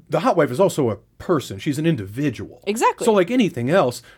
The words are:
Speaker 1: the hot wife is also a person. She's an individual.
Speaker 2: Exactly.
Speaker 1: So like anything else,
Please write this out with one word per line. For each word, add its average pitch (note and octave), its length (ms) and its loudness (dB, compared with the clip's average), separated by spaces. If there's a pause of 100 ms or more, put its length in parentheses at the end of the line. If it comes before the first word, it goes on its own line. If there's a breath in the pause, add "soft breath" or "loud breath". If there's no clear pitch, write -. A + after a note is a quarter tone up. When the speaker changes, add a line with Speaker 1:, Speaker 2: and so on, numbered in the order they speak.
Speaker 1:
the D#3 100 0
hot G#3 180 0
wife C#3+ 140 2
is B2 80 -6
also D#3 320 2
a G2 60 -6 (200)
person. C3+ 400 -2
She's C#3 220 -4
an D#3+ 80 0
individual. A2+ 800 -4
Speaker 2:
Exactly. C4+ 380 0
Speaker 1:
So A3+ 80 4
like F#3+ 180 2
anything E3 400 0
else, D#3 320 2 (140 loud breath)